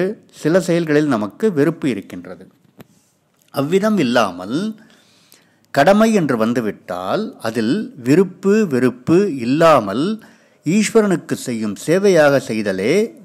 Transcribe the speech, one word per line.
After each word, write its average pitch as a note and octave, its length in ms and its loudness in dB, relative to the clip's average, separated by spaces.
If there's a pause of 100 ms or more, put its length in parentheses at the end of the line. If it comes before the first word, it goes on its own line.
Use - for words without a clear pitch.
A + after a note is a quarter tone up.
(320)
சில E3+ 300 0
செயல்களில் D#3+ 460 0
நமக்கு B2+ 460 -2
வெறுப்பு D#3 360 0
இருக்கின்றது. F#2 580 -10 (1040)
அவ்விதம் F#3+ 460 0
இல்லாமல் A#2+ 760 -2 (960)
கடமை G#3 420 4
என்று C#3+ 240 0
வந்துவிட்டால் A2 1000 -4
அதில் A#2 540 -4 (100)
விருப்பு F#3+ 640 2
வெறுப்பு D3 680 0
இல்லாமல் C#3 880 2 (420)
ஈஸ்வரனுக்கு F#3+ 680 0
செய்யும் A2 420 -6 (100)
சேவையாக D#3+ 520 4
செய்தலே A2+ 760 -2 (120)